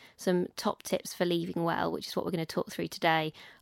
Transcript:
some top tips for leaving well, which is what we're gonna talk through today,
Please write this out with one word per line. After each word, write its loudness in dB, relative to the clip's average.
some 2
top -2
tips -2
for -2
leaving 0
well, 0
which -4
is -8
what 0
we're -2
gonna 0
talk -2
through -4
today, 2